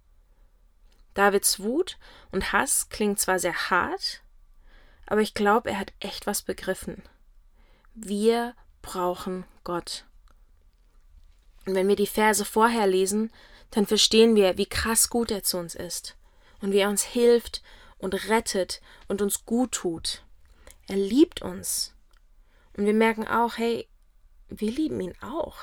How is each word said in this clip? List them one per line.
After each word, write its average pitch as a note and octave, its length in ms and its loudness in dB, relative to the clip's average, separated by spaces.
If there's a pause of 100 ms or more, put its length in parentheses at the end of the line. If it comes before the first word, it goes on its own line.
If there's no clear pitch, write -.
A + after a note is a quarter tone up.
(1160)
Davids G3+ 460 2
Wut B3+ 380 -2 (340)
und F#3+ 200 -2
Hass C4+ 360 2
klingt G#3 320 -2
zwar F#3 180 2
sehr - 320 -2
hart, - 520 -2 (840)
aber G#3+ 140 0
ich G#3+ 140 0
glaub, G#3 320 4
er G3+ 120 -4
hat G3 220 -8
echt - 260 -10
was G3+ 160 -4
begriffen. - 600 -8 (920)
Wir A3+ 600 0 (280)
brauchen F3+ 640 -4 (200)
Gott. - 420 -8 (1600)
Und F#3+ 80 -2
wenn F#3+ 140 2
wir G3+ 80 4
die G3+ 100 0
Verse G#3+ 380 2
vorher A3+ 420 2
lesen, F#3+ 440 0 (400)
dann G3+ 140 2
verstehen A3 520 6
wir, F#3+ 220 4
wie G3+ 80 0
krass - 440 0
gut A#3 220 -2
er G3 100 -6
zu - 160 -2
uns E3+ 160 -8
ist - 420 -10 (440)
und G3 100 -4
wie G3+ 80 4
er G3 100 4
uns G3+ 140 0
hilft A#3+ 600 2 (360)
und F#3+ 300 -6
rettet G#3+ 520 -2 (280)
und G3 120 -2
uns G3+ 240 -2
gut A#3+ 280 -2
tut. - 500 -6 (640)
Er F#3+ 100 -4
liebt G#3+ 460 2
uns. - 500 -8 (840)
Und G3+ 100 0
wir G#3 80 4
merken A3 320 2
auch, A#3 320 0
hey, A#3 300 -2 (600)
wir G#3 220 -6
lieben B3 300 -4
ihn F3+ 200 -8
auch. B3 420 -8